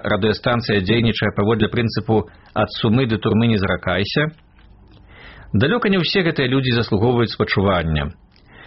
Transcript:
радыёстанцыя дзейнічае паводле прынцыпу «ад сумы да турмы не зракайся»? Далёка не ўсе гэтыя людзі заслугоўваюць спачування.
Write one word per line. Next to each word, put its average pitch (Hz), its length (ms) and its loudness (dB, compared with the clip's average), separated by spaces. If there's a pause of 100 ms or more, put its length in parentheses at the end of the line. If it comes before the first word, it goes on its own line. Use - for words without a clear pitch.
радыёстанцыя 107 800 0
дзейнічае 110 520 0
паводле 107 360 2
прынцыпу 110 560 0 (260)
«ад 107 160 0 (120)
сумы 120 260 2
да 110 100 -2
турмы 113 300 2
не 113 100 2
зракайся»? 92 760 -2 (1160)
Далёка 202 360 2
не 190 100 2
ўсе 175 240 0
гэтыя 156 240 0
людзі 127 280 0
заслугоўваюць 117 560 0
спачування. 82 800 0 (560)